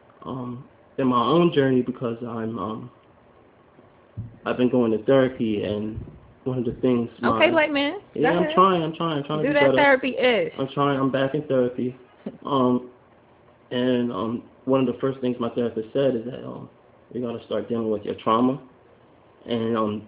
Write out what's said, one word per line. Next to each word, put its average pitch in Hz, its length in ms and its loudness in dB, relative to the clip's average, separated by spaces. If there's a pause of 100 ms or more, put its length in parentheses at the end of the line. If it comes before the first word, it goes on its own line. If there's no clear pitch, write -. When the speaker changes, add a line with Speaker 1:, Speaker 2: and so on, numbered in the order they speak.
(240)
Speaker 1:
um, 123 400 -10 (340)
in 135 100 2
my 123 180 4
own 170 280 4
journey 135 280 4
because 120 400 -6
I'm, 113 380 -6
um, 113 320 -8 (1500)
I've 117 120 -2
been 123 120 4
going 117 220 2
to 107 140 -2
therapy, 127 580 2
and 104 400 -6 (400)
one 127 160 -4
of 117 60 -4
the 117 160 -2
things 120 280 2 (120)
my - 80 0
Speaker 2:
Okay, 330 220 4
black 311 200 2
man. 285 280 -2 (140)
Speaker 1:
Yeah, 156 180 2
Speaker 2:
Go 170 60 2
Speaker 1:
I'm - 60 2
Speaker 2:
ahead. - 120 -2
Speaker 1:
trying, 185 280 6
I'm 156 120 -4
trying, 165 240 -2
I'm 139 40 -4
trying 151 160 -4
to 156 40 0
Speaker 2:
Do 262 60 0
Speaker 1:
be 294 100 0
Speaker 2:
that 285 80 6
Speaker 1:
better. 262 100 4
Speaker 2:
therapy 277 400 4
ish. 208 400 2
Speaker 1:
I'm 135 120 -2
trying, 143 300 0
I'm 135 120 2
back 135 240 0
in 147 80 -4
therapy. 127 520 0 (500)
Um, 123 440 2 (800)
and, 123 400 0
um, 113 320 -4 (220)
one 131 160 2
of 127 120 2
the - 60 -14
first 135 220 -4
things 123 180 -2
my 117 100 -4
therapist 113 440 -4
said 135 220 2
is 113 100 -6
that, 120 200 -12
um, 131 220 -14 (460)
you 117 80 -6
gotta 117 240 -8
start 107 240 -6
dealing 113 200 -2
with 104 140 -2
your - 120 -6
trauma. 127 440 2 (840)
And, 113 320 -2
um, 107 300 -2